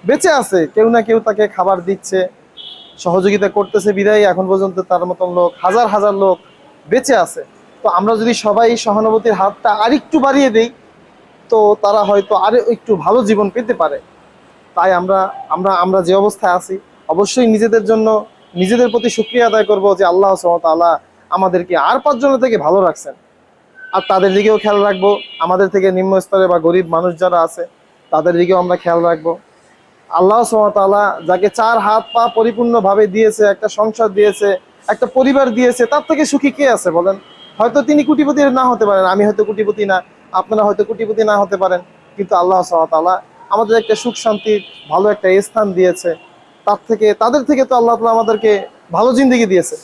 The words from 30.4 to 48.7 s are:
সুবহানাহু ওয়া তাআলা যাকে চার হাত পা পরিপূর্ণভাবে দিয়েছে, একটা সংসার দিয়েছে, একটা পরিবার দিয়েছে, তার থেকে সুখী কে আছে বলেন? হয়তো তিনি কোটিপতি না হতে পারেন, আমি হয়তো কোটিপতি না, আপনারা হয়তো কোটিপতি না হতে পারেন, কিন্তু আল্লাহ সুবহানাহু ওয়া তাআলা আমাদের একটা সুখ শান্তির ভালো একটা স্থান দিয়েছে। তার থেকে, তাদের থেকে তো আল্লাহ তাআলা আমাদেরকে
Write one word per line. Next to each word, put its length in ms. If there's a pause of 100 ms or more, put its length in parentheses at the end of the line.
সুবহানাহু 340
ওয়া 20
তাআলা 460
যাকে 220
চার 300
হাত 260 (100)
পা 140
পরিপূর্ণভাবে 800
দিয়েছে, 380
একটা 240
সংসার 460
দিয়েছে, 420 (320)
একটা 180
পরিবার 440
দিয়েছে, 360
তার 220
থেকে 160
সুখী 260
কে 180
আছে 220
বলেন? 260 (420)
হয়তো 240
তিনি 220
কোটিপতি 380
না 220
হতে 220
পারেন, 180
আমি 200
হয়তো 200
কোটিপতি 400
না, 180 (300)
আপনারা 320
হয়তো 200
কোটিপতি 400
না 120
হতে 200
পারেন, 240 (360)
কিন্তু 180
আল্লাহ 280
সুবহানাহু 320
ওয়া 80
তাআলা 200 (280)
আমাদের 260
একটা 180
সুখ 200
শান্তির 480 (260)
ভালো 200
একটা 200 (140)
স্থান 300
দিয়েছে। 420 (500)
তার 120 (120)
থেকে, 260
তাদের 300
থেকে 200
তো 120
আল্লাহ 200
তাআলা 140
আমাদেরকে 560 (260)